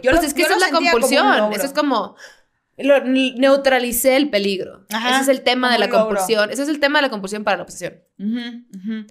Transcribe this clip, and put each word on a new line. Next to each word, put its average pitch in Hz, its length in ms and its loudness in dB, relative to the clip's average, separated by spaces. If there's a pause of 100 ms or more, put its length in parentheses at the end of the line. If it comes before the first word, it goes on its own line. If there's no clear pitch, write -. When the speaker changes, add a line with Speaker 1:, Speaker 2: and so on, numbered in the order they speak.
Speaker 1:
Yo 247 80 2
Speaker 2:
Pues 330 100 4
Speaker 1:
lo, 311 60 0
Speaker 2:
es 269 60 -4
que - 80 0
Speaker 1:
yo 311 60 2
Speaker 2:
esa 392 100 2
Speaker 1:
lo 370 80 2
Speaker 2:
es 320 60 0
la 330 60 2
Speaker 1:
sentía 339 140 2
como 330 60 4
un - 40 -2
Speaker 2:
compulsión. 285 360 2
Speaker 1:
logro. 214 180 0
Speaker 2:
Eso 208 100 -2
es 277 80 -6
como, 262 420 -2 (600)
lo, 277 200 2
n-, 254 400 0
neutralicé 262 800 2
el 294 120 0
peligro. 202 600 -4
Speaker 1:
Ajá, 226 200 -2
Speaker 2:
Ese 262 100 2
es 269 80 -2
el 262 140 2
tema 247 280 2
de 233 40 2
Speaker 1:
como 220 40 2
Speaker 2:
la 208 60 2
Speaker 1:
un 190 60 -2
logro. 220 160 2 (100)
Speaker 2:
compulsión. 208 340 0
Ese 240 120 -4
es 285 60 -4
el 294 100 -4
tema 294 200 2
de 294 40 2
la 262 60 0
compulsión 208 340 -8
para 202 140 0
la 180 60 -8
obsesión. - 380 -14 (180)
Speaker 1:
Ujú, 233 460 -8 (120)
ujú. 214 340 -10